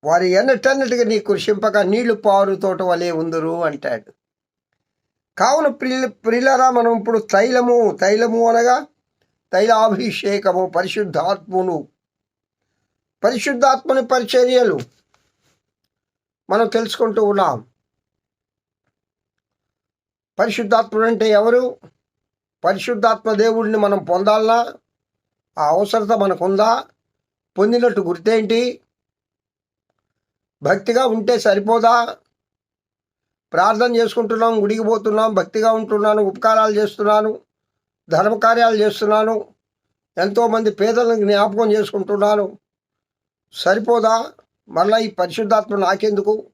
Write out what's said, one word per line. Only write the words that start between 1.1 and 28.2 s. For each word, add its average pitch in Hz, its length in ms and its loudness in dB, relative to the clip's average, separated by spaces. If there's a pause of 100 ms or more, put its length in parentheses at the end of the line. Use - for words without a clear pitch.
నీ 220 60 0 (100)
కృషింపక 208 500 0 (140)
నీళ్లు 226 240 0 (100)
పారు 196 300 2
తోట 190 260 -4
వలె 175 280 -2 (120)
ఉందురు 165 320 -4 (140)
అంటాడు. 135 420 -8 (1300)
కావున 285 300 2 (120)
ప్రియ-, 254 320 -4 (140)
ప్రియులారా, 254 460 2
మనం 233 280 2
ఇప్పుడు 220 200 -2 (120)
తైలము, 240 460 2 (240)
తైలము 220 480 0
అనగా 240 280 2 (760)
తైలాభిషేకము, 202 1080 0 (120)
పరిశుద్ధాత్మను, 185 1000 -4 (1500)
పరిశుద్ధాత్మని 262 840 0
పరిచర్యలు 247 720 2 (1700)
మనం 214 180 0
తెలుసుకుంటూ 220 640 -2
ఉన్నాం. 175 260 0 (2750)
పరిశుద్ధాత్ముడు 226 680 0
అంటే 220 200 0 (120)
ఎవరు? 240 240 2 (1000)
పరిశుద్ధాత్మ 220 680 -2 (120)
దేవుడిని 220 440 0
మనం 202 140 0 (100)
పొందాలనా? 214 500 2 (1000)
ఆ 156 160 0
అవసరత 208 480 0
మనకుందా? 196 480 0 (840)
పొందినట్టు 220 520 2
గుర్తేంటి? 214 540 0 (2000)